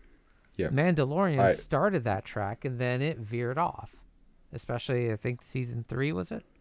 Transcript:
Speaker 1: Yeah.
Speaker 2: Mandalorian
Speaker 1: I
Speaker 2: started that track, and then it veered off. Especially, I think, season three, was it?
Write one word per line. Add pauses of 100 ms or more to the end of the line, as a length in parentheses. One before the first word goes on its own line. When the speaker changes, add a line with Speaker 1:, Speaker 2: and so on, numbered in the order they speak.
(560)
Speaker 1:
Yeah.
Speaker 2:
Mandalorian
Speaker 1:
I
Speaker 2:
started
that
track,
and
then
it
veered
off. (560)
Especially,
I
think,
season
three,
was
it? (180)